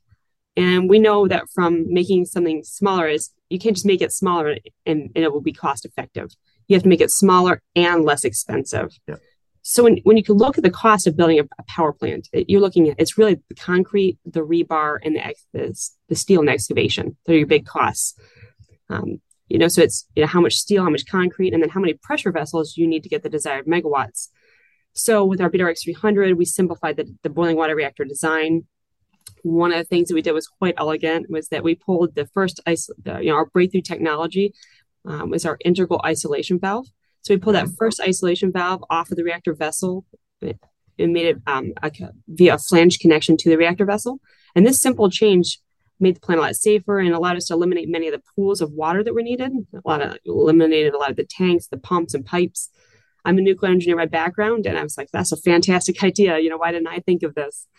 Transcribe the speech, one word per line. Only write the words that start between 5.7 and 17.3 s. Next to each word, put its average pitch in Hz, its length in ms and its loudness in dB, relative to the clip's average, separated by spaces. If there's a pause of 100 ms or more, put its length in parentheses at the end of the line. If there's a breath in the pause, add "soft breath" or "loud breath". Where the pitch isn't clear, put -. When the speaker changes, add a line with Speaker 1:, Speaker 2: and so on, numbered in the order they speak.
Speaker 1:
effective. - 460 -12 (360)
You 196 80 6
have 185 80 4
to 190 60 4
make 175 120 6
it - 120 2
smaller 180 500 4 (140)
and 175 280 2
less 143 200 0
expensive. - 680 -6 (160)
Speaker 2:
Yeah. 76 100 -12 (460)
Speaker 1:
So - 220 2
when, 226 180 6
when 214 140 8
you 214 80 4
can 214 100 2
look 254 240 4
at 320 60 0
the 185 60 6
cost 214 360 2
of 156 100 0
building 160 220 4
a, 147 60 2 (140)
a - 100 -16
power 156 240 -2
plant, - 400 -8
it, - 180 -2
you're 196 100 6
looking 180 280 4
at, 143 100 -4
it's - 180 -2
really 214 320 4
the - 60 -18
concrete, 185 680 0
the 170 160 -6
rebar, 156 640 -2
and 156 120 -2
the - 80 -6
ex-, - 280 -14
the, 135 200 -6 (360)
the 156 80 -4
steel 185 240 4
and 143 100 4
excavation. - 680 -2 (100)
They're 165 120 6